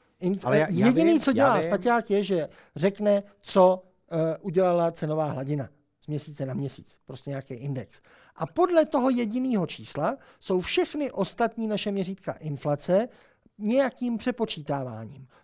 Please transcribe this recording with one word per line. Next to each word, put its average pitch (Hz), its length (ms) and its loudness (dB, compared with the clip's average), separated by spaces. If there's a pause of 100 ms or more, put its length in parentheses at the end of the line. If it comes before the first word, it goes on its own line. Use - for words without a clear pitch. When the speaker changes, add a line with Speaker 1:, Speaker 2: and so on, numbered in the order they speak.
(220)
Speaker 1:
Inf-, 185 220 0
Speaker 2:
Ale 131 160 4
já, 156 100 2
já 185 180 2
Speaker 1:
jediný, 320 240 6
Speaker 2:
vím, 311 80 6
Speaker 1:
co 277 120 2
Speaker 2:
já - 20 2
Speaker 1:
dělá 269 200 6
Speaker 2:
vím. 180 100 2
Speaker 1:
staťák, 220 460 0
je, 202 140 2
že 180 260 -2 (260)
řekne, 202 480 0 (180)
co, 185 420 4 (280)
eh, 160 300 0
udělala 175 500 2
cenová 156 340 -2
hladina 139 440 -4 (300)
z - 80 -20
měsíce 147 380 -6
na 131 80 -6
měsíc. - 520 -8
Prostě 139 240 -14
nějaký 139 240 -10
index. 127 480 -10 (340)
A - 100 -6
podle 339 400 2
toho 269 240 0
jediného 240 580 0
čísla 156 500 -6 (220)
jsou 185 200 -2
všechny 294 520 -2
ostatní 220 560 -4
naše 208 240 -4
měřítka 190 400 -6
inflace 156 760 -2 (500)
nějakým 240 600 -2
přepočítáváním. 135 1120 -6 (160)